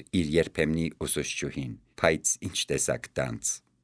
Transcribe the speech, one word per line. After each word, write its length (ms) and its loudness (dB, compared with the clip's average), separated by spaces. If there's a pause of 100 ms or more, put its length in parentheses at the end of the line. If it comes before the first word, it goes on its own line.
իր 200 2
երբեմնի 680 2
ուսուցչուհին, 760 -4 (180)
բայց 480 2
ինչ 200 -6
տեսակ 500 -2
տանց։ 420 -4 (320)